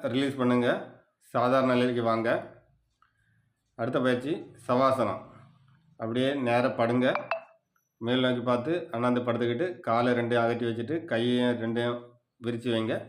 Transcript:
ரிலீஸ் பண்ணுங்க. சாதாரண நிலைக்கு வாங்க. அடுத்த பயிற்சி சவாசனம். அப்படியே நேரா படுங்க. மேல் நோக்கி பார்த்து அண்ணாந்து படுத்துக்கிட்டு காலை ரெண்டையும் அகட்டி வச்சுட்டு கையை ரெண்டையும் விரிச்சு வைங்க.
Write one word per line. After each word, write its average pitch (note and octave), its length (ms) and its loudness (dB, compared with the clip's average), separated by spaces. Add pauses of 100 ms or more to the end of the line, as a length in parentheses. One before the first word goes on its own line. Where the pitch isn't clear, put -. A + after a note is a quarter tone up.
(120)
ரிலீஸ் C3+ 280 -2
பண்ணுங்க. B2 280 2 (640)
சாதாரண B2+ 480 2
நிலைக்கு A#2+ 300 0
வாங்க. A2+ 180 0 (1500)
அடுத்த B2+ 240 -2
பயிற்சி B2+ 280 0 (340)
சவாசனம். B2 540 2 (800)
அப்படியே A#2+ 280 0 (180)
நேரா B2 320 2
படுங்க. A#2+ 280 2 (1000)
மேல் B2+ 180 2
நோக்கி B2 260 0
பார்த்து B2 220 0 (220)
அண்ணாந்து B2 320 0
படுத்துக்கிட்டு A#2 400 0 (200)
காலை A#2+ 320 2
ரெண்டையும் A#2 260 2
அகட்டி A#2 240 0
வச்சுட்டு A#2 280 -4 (140)
கையை B2 380 2 (140)
ரெண்டையும் A#2+ 360 -2 (460)
விரிச்சு A#2+ 300 -4
வைங்க. A2+ 220 0 (120)